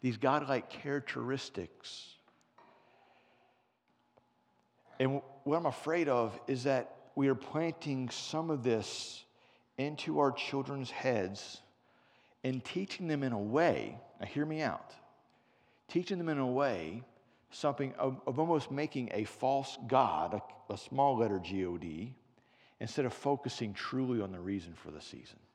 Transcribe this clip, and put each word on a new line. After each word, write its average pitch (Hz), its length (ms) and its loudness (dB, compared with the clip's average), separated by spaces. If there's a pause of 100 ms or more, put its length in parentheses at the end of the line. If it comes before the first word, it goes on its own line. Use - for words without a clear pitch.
these 120 160 0
godlike 135 520 2
characteristics. 135 1400 -6 (3000)
And 131 100 6
w-, 135 140 -2 (200)
what 147 140 2
I'm 170 80 0
afraid 160 420 2
of 117 400 4
is 127 160 0
that 131 320 2 (200)
we 139 120 4
are 135 80 6
planting 143 720 -2
some 160 400 -4
of 143 140 0
this - 600 0 (520)
into 151 420 -2
our 143 120 8
children's 135 600 -4
heads 101 680 0 (840)
and 131 200 -2
teaching 185 440 -4
them 147 160 2
in 127 100 2
a 107 60 0
way, 104 580 2 (240)
now - 40 -6
hear 143 200 -2
me 156 160 -4
out, 113 320 -4 (960)
teaching 180 280 0
them 170 120 -2
in 151 80 2
a 135 100 2
way 120 540 2 (480)
something 143 460 0
of, 135 320 0
of 131 120 -2
almost 160 320 2
making 139 420 -2
a 107 100 0
false 135 540 -2 (100)
god, 107 460 4 (360)
a, 104 40 -2
a 98 40 -6
small 135 400 2
letter 107 220 4
G 92 260 -2
O 87 120 -4
D, 85 360 -8 (680)
instead 123 260 -2
of 120 80 -2
focusing 127 600 -2
truly 127 480 0
on 98 100 -2
the 92 80 -8
reason 87 340 -4
for 78 180 -14
the 76 100 -12
season. - 380 -18 (160)